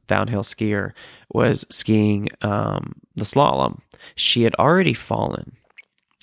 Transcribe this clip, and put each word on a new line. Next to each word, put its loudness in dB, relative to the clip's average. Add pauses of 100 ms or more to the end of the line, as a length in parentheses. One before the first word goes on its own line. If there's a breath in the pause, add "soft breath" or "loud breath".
downhill 0
skier, -4 (380 loud breath)
was 0
skiing, 2 (140)
um, -4 (200)
the -4
slalom. 2 (340 loud breath)
She 2
had 2
already 2
fallen -4 (720)